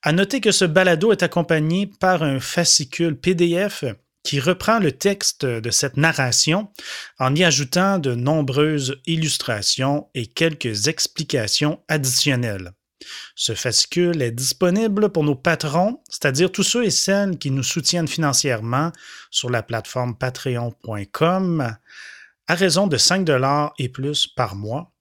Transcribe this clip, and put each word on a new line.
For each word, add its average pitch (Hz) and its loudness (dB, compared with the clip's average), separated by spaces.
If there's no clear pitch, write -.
À 151 2
noter 196 2
que 214 -2
ce 185 2
balado 180 4
est 185 0
accompagné 170 0
par 185 0
un 135 0
fascicule 165 0
P 180 0
D 175 2
F - -8
qui 143 -2
reprend 180 2
le 170 2
texte - -2
de 117 -4
cette 131 0
narration 156 2
en 131 2
y 180 4
ajoutant 175 2
de 135 0
nombreuses 139 0
illustrations 139 -2
et 120 -4
quelques 127 -2
explications 147 -2
additionnelles. 120 0
Ce - -4
fascicule 175 0
est 120 0
disponible 190 0
pour 170 0
nos 147 2
patrons, 170 0
c'est-à-dire 147 0
tous 190 -2
ceux 240 2
et 202 2
celles 196 0
qui 143 -6
nous 135 0
soutiennent 160 0
financièrement 135 0
sur - -4
la 117 0
plateforme 117 -6
patreon 123 -4
point 104 -10
com, 165 0
à 175 2
raison 185 2
de 147 0
cinq 185 2
dollars 147 2
et 123 -2
plus 135 -4
par 107 -4
mois. 110 -8